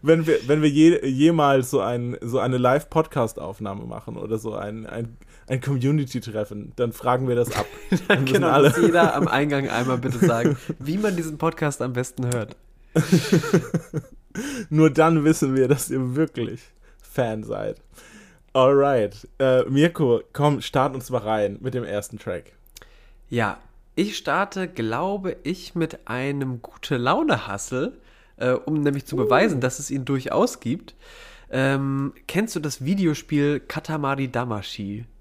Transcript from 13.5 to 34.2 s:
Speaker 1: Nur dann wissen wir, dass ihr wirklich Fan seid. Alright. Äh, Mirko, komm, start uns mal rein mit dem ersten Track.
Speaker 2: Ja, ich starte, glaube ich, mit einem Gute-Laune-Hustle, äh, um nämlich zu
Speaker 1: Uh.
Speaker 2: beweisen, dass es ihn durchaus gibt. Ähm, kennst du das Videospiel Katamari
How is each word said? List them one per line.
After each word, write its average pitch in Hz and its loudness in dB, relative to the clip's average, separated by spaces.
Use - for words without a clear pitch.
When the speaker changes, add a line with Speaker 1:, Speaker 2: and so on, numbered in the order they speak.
Speaker 1:
Nur 156 6
dann 156 4
wissen 143 2
wir, 131 4
dass 135 0
ihr 127 -2
wirklich 127 -4
Fan 110 -4
seid. - -8
Alright. 131 4
Äh, 127 4
Mirko, 135 4
komm, 143 0
start 135 0
uns 127 -12
mal 123 -2
rein 104 -2
mit 123 -6
dem 120 -4
ersten 104 -8
Track. 90 -10
Speaker 2:
Ja, 110 -2
ich 202 -2
starte, 185 -4
glaube 175 -4
ich, - -8
mit 160 -4
einem 131 -4
Gute-Laune-Hustle, 139 -2
äh, 127 0
um 147 -2
nämlich 139 -2
zu - -10
Speaker 1:
Uh. 127 -2
Speaker 2:
beweisen, 143 2
dass 127 -2
es - -10
ihn 135 -4
durchaus 139 0
gibt. - -6
Ähm, 139 -2
kennst 214 -4
du 170 -4
das 143 -6
Videospiel 147 0
Katamari 139 -6